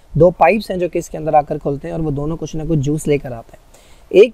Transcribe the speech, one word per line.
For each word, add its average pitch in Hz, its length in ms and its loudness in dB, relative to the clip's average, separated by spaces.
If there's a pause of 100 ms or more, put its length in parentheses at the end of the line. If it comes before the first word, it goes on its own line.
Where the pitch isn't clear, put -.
(180)
दो 165 140 6
पाइप्स 190 400 2
हैं 185 80 -4
जो 175 100 -2
कि 170 100 -4
इसके - 180 -10
अंदर 156 180 -2
आकर 151 220 2
खुलते 143 300 -6
हैं 170 80 -8
और 165 60 -4
वो 156 100 -2
दोनों 147 260 -4
कुछ 156 180 -10
ना 156 100 -6
कुछ 156 140 0
जूस 147 280 -2
लेकर 139 260 -2
आते - 240 -16
हैं। - 640 0
एक 233 120 6